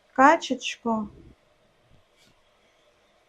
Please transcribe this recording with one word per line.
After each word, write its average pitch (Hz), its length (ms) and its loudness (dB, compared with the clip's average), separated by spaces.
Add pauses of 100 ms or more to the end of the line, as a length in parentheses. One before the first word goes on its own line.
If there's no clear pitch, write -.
(120)
качечку. 247 960 0 (2250)